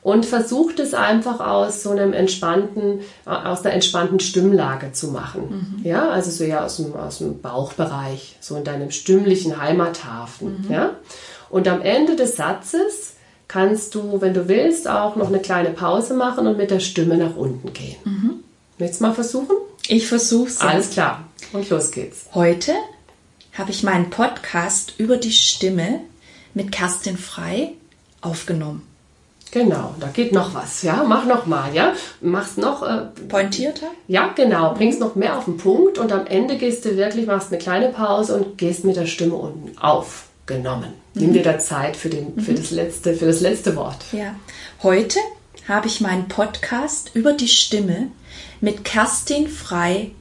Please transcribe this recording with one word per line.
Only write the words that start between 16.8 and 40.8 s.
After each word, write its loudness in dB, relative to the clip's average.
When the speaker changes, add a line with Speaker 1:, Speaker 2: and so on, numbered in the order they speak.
Speaker 1:
Stimme 2
nach 2
unten -4
gehen. -12
Speaker 2:
Mhm. 0
Speaker 1:
Willst -4
du 2
mal 4
versuchen? 0
Speaker 2:
Ich 4
versuch's, 2
ja. 4
Speaker 1:
Alles 2
klar. 0
Und -6
los 0
geht's. -10
Speaker 2:
„Heute 4
habe -6
ich -2
meinen 2
Podcast -2
über 4
die -2
Stimme 2
mit -4
Kerstin -2
Frei -6
aufgenommen.“ -4
Speaker 1:
Genau, 2
da -8
geht 0
noch 2
was, -8
ja? 2
Mach 4
noch 2
mal, -2
ja? 4
Mach's -2
noch, 0
äh, -2
Speaker 2:
Pointierter? -2
Speaker 1:
Ja, 2
genau. 4
Bring's 4
noch -2
mehr 0
auf -6
den -2
Punkt 4
und 0
am 0
Ende 2
gehst -2
du 0
wirklich, 0
machst 0
eine -2
kleine 2
Pause 0
und -2
gehst -2
mit 4
der 0
Stimme 0
unten. -10
„Aufgenommen.“ -2